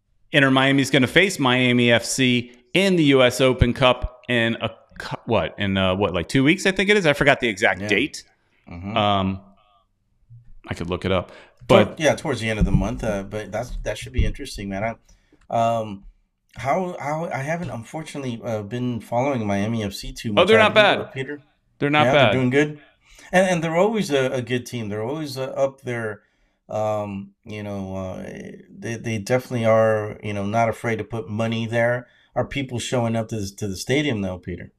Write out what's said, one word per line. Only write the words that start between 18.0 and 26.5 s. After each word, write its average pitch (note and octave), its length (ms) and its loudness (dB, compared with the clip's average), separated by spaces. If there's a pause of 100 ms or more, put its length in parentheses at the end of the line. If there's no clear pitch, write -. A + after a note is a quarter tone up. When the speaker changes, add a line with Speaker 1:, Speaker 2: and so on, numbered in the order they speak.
Speaker 2:
uh, A2 180 -6
been A#2+ 380 -6
following A#2+ 460 -2
Miami G#2 380 -2
F G2 100 -6
C - 180 -10
too A2+ 200 -8
much. D#3+ 100 4
Speaker 1:
Oh, F#3 40 4
they're A3 120 6
Speaker 2:
Have G#3+ 160 4
Speaker 1:
not G3+ 220 6
Speaker 2:
you, - 20 -
Speaker 1:
bad. - 100 -8
Speaker 2:
uh, - 40 -18
Peter? C3+ 300 -10 (360)
Speaker 1:
They're C#3+ 120 0
not D3+ 160 4
Speaker 2:
Yeah, C3 60 4
Speaker 1:
bad. C#3+ 140 6
Speaker 2:
they're G#2+ 140 4
doing B2+ 100 2
good. D3+ 300 2 (520)
And, F#3 160 4
and E3 160 0
they're D#3+ 120 -2
always G3 340 2
a, C3 220 2
a C3 100 -2
good B2 240 -4
team. A2+ 220 -8
They're G#2 140 -4
always, C#3 340 -6
uh, C3 80 -6 (120)
up C3+ 260 -2
there, A2+ 400 -6 (460)